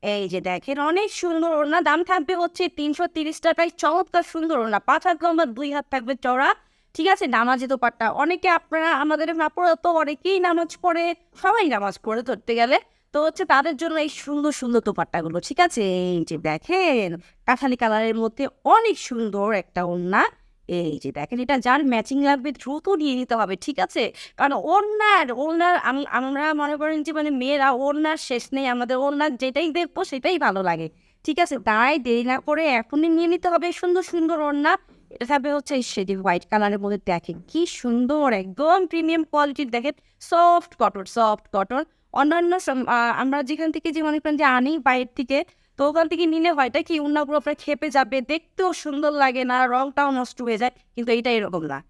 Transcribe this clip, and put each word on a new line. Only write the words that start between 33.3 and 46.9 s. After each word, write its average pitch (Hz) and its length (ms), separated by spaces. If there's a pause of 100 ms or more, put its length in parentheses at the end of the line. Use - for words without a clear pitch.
হবে 339 220
সুন্দর 359 320
সুন্দর 330 380
ওড়না। 294 360 (320)
এটা - 160
থাকবে 285 280
হচ্ছে 294 280
সেটি 196 340
হোয়াইট 185 360
কালারের 208 280
মধ্যে। 202 260
দেখেন 170 320 (100)
কি 320 180
সুন্দর, 247 680
একদম 208 440 (100)
প্রিমিয়াম 320 360
কোয়ালিটির। 294 460
দেখেন 240 260 (340)
সফট 349 500
কটন, 196 260
সফট 214 400 (100)
কটন। 226 280 (300)
অন্যান্য 330 460
সম-, 269 280
আহ, 233 320
আমরা 269 240
যেখান 302 280
থেকে 320 200
যে 311 120
মনে 302 160
করেন 302 180
যে 302 60
আনি 254 340
বাইরের 254 380
থেকে, 269 220 (420)
তো - 80
ওখান 320 200
থেকে 339 180
নিলে 320 260
হয়টা 277 300
কি 320 180